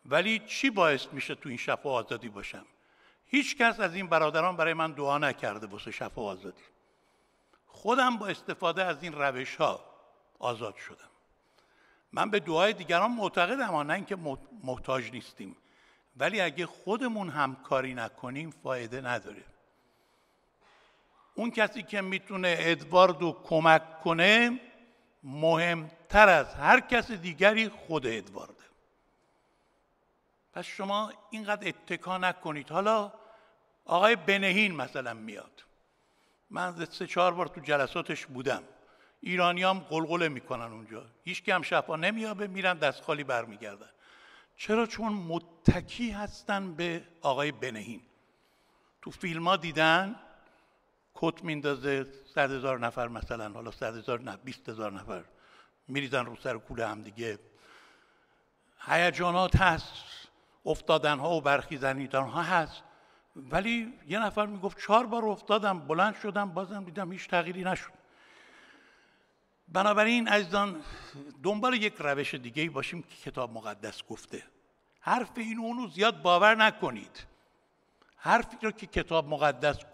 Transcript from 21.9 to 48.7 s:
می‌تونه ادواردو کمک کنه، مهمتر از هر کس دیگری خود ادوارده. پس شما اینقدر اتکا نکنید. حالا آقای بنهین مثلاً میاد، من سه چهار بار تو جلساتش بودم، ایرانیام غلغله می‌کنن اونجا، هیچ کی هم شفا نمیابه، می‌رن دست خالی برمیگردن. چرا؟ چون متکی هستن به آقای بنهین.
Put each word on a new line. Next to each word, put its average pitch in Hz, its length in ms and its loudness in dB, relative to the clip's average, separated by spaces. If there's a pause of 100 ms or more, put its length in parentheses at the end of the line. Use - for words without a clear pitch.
می‌تونه 190 580 0
ادواردو 165 840 4
کمک 160 560 6
کنه، 214 580 4 (640)
مهمتر 165 1080 4
از 156 240 6
هر 180 260 6
کس 247 320 -2
دیگری 196 580 2
خود 151 380 -4
ادوارده. 98 560 -8 (1900)
پس 175 120 -10
شما 202 480 -4 (160)
اینقدر 208 380 -4
اتکا 175 500 -6
نکنید. 175 520 -4
حالا 202 440 0 (720)
آقای 202 300 6
بنهین 196 600 2
مثلاً 127 380 -6
میاد، 110 500 -14 (840)
من 170 360 -6
سه 175 220 -8
چهار 180 260 2
بار 170 140 -2
تو 156 140 -14
جلساتش 147 640 0
بودم، 127 380 -4 (580)
ایرانیام 180 580 2
غلغله 160 500 0
می‌کنن 117 420 -8
اونجا، 110 340 -14 (180)
هیچ 180 200 -8
کی 208 80 0
هم 180 100 4
شفا 156 340 0
نمیابه، 208 520 -2
می‌رن 185 300 0
دست 147 260 0
خالی 147 200 -2
برمیگردن. 113 680 -6 (680)
چرا؟ 226 280 0
چون 220 280 -4
متکی 180 1000 0
هستن 202 600 -6
به 170 300 -4 (180)
آقای 143 300 0
بنهین. 110 500 -10 (1000)